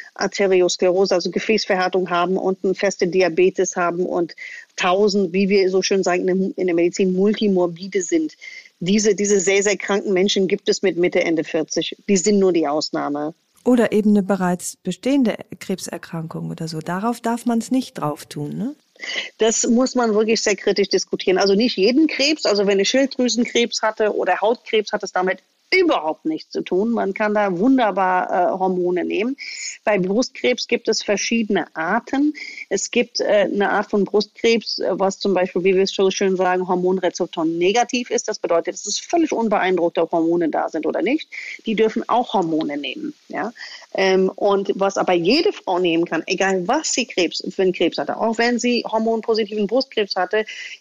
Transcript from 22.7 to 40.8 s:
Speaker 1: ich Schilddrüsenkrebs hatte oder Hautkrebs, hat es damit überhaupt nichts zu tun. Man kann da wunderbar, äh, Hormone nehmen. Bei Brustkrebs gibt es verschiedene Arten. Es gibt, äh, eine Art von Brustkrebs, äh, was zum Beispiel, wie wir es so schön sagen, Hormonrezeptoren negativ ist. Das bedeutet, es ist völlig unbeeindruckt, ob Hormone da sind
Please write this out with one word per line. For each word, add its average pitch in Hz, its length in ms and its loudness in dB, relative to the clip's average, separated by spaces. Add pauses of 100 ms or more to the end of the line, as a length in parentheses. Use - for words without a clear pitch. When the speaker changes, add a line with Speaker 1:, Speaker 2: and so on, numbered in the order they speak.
Speaker 1:
ich 196 100 2
Schilddrüsenkrebs 240 920 0
hatte 214 340 0
oder 180 260 0
Hautkrebs, 220 500 0
hat 208 100 -4
es 196 100 -10
damit 185 280 -2 (340)
überhaupt 240 520 2
nichts 156 260 -6
zu - 120 -4
tun. 196 280 0
Man 196 220 0
kann 208 200 0
da 202 240 2
wunderbar, 196 720 2
äh, 180 300 2
Hormone 180 460 0
nehmen. 190 320 -2 (480)
Bei 214 120 2
Brustkrebs 233 680 -2
gibt 240 220 -2
es 220 120 0
verschiedene 208 720 -2
Arten. 240 600 -2 (340)
Es - 240 -4
gibt, 240 300 0
äh, 202 280 2
eine 202 200 0
Art 202 200 -2
von 202 140 2
Brustkrebs, 214 760 0
äh, - 200 -2
was 190 200 0
zum 202 140 0
Beispiel, 185 300 0
wie 190 120 4
wir 190 80 4
es 190 80 -2
so 190 200 2
schön 190 240 0
sagen, 185 320 0
Hormonrezeptoren 180 920 -2
negativ 233 540 0
ist. - 160 -2
Das 214 100 -4
bedeutet, 170 380 -2
es - 100 -14
ist - 140 -6
völlig 339 320 0
unbeeindruckt, 185 680 0
ob 165 140 0
Hormone 165 380 2
da 156 180 -2
sind 156 180 -6